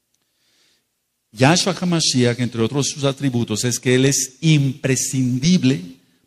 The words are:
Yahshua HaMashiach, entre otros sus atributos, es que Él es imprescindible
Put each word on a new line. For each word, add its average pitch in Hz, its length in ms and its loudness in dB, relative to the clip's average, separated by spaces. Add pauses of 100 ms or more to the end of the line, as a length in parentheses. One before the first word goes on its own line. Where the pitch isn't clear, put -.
(1300)
Yahshua 156 500 2
HaMashiach, 131 600 0
entre 117 220 -2
otros 131 260 -2
sus 143 160 -6
atributos, 127 600 -2
es 120 140 -4
que 127 160 0
Él 131 120 4
es - 340 -2
imprescindible 135 1400 0 (440)